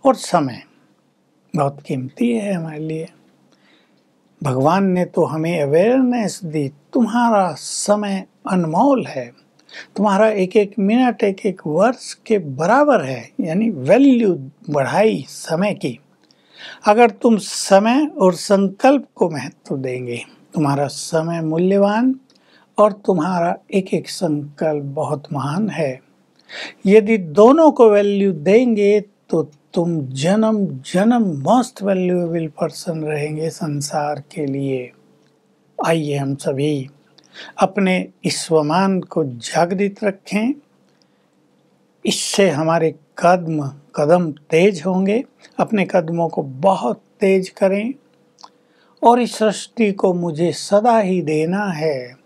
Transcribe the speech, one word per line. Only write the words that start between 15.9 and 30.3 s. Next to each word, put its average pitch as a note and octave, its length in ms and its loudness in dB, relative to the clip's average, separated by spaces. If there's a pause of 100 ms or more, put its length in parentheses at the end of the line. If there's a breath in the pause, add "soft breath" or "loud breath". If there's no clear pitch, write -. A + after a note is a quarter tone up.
अगर G#3+ 240 6
तुम A#3 260 2
समय A3 720 2 (120)
और F#3 160 4
संकल्प G3 800 2
को F3+ 160 0
महत्व C#3 460 -10
देंगे, B2 480 -6 (300 soft breath)
तुम्हारा C#3+ 320 0
समय E3 560 -4
मूल्यवान G3+ 800 2 (580 soft breath)
और G#3 140 4
तुम्हारा F3+ 640 0 (180)
एक F#3+ 200 -2
एक D3 140 -4
संकल्प D3 760 -4
बहुत C#3 480 -6
महान D3+ 360 -4
है। C#3+ 320 -6 (840 loud breath)
यदि G#3 320 6
दोनों A3 520 6
को A#3 200 6
वैल्यू G3+ 420 2
देंगे G#3 680 2
तो - 500 -6 (240)
तुम E3+ 320 -2
जन्म G3 600 0